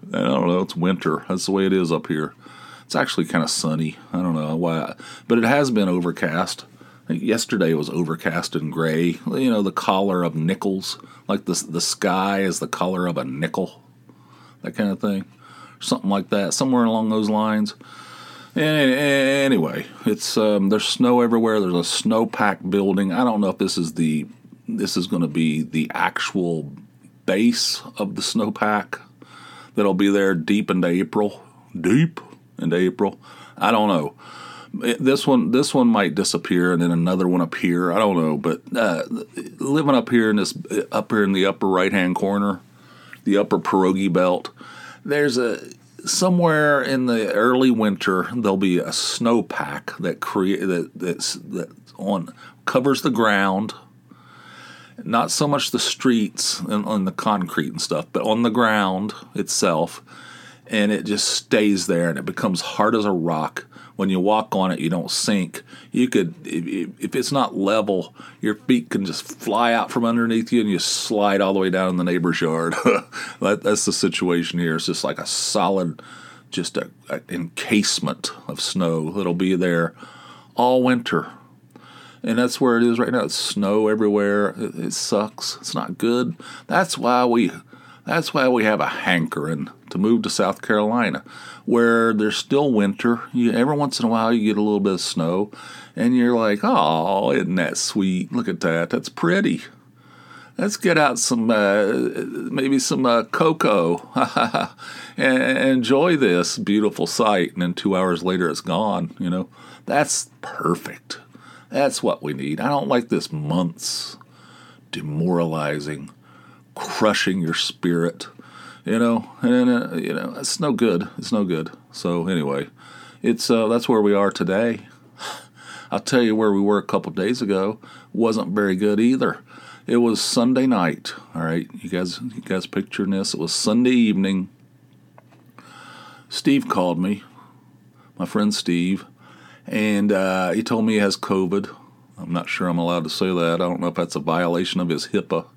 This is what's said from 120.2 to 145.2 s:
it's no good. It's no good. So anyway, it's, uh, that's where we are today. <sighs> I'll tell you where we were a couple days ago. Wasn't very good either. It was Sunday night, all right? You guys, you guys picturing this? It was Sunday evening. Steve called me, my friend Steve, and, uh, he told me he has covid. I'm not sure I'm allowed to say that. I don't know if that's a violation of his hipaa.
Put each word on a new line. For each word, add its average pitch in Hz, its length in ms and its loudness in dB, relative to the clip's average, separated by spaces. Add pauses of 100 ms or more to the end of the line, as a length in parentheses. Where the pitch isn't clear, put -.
it's - 220 -6
no 151 120 0
good. 107 460 2
It's - 140 -8
no 107 120 2
good. 80 280 -2 (200)
So 87 360 -2
anyway, 71 420 -2 (520)
it's, 117 280 0
uh, 113 180 4
that's 117 220 0
where 113 120 4
we 101 120 4
are 98 180 2
today. 104 500 0 (380)
<sighs> - 720 -16
I'll 98 80 -2
tell 127 220 2
you 110 140 4
where 107 160 4
we 98 100 2
were 101 160 4
a 98 60 0
couple 95 280 -2
days 104 300 -2
ago. 101 380 0 (340)
Wasn't 113 400 0
very 101 220 2
good 104 240 2
either. 120 400 2 (460)
It 120 120 2
was 117 240 4
Sunday 127 440 2
night, 92 480 0 (220)
all 82 80 -4
right? 82 240 -2 (140)
You 90 80 -10
guys, 90 320 -4
you 107 200 -10
guys 92 260 -4
picturing - 440 -4
this? 98 220 -2
It - 60 -6
was 85 140 -4
Sunday 120 380 2
evening. 98 580 2 (1800)
Steve 139 400 2
called 87 300 0
me, 98 240 -2 (920)
my 92 80 -4
friend 104 280 0
Steve, 90 520 0 (640)
and, 104 440 0
uh, 95 400 2
he 107 120 0
told 113 220 0
me 110 80 2
he 107 60 4
has 101 160 2
covid. 95 580 0 (440)
I'm 85 160 -8
not - 160 -4
sure - 180 -2
I'm 87 100 0
allowed 87 260 0
to 78 60 -6
say - 180 -2
that. 85 280 2
I - 20 -2
don't 87 220 -2
know 87 80 -2
if 85 80 -4
that's 85 200 -4
a 80 40 -2
violation 85 600 0
of 87 100 -2
his 76 180 -2
hipaa. 85 380 -4 (120)